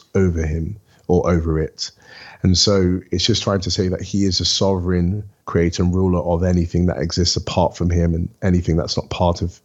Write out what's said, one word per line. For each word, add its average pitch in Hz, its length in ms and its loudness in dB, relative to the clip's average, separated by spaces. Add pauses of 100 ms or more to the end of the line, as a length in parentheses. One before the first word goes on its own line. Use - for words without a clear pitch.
(140)
over 85 320 2
him 80 320 -4 (300)
or 90 200 2
over 82 320 0
it. - 300 -6 (540)
And 92 120 4
so 92 440 2 (120)
it's - 140 -2
just 104 160 0
trying 98 200 0
to 90 100 -4
say 92 160 0
that 90 140 -4
he 98 240 -2
is 95 140 0
a 90 60 -4
sovereign 92 800 0 (220)
creator 87 360 0
and 90 140 2
ruler 92 240 2
of 85 240 -2
anything 87 420 2
that 87 160 0
exists - 340 0
apart - 400 -2
from 87 140 -2
him 85 240 2
and 85 160 -4 (140)
anything 90 320 2
that's 82 200 -2
not - 140 -6
part 87 320 0
of 87 240 -6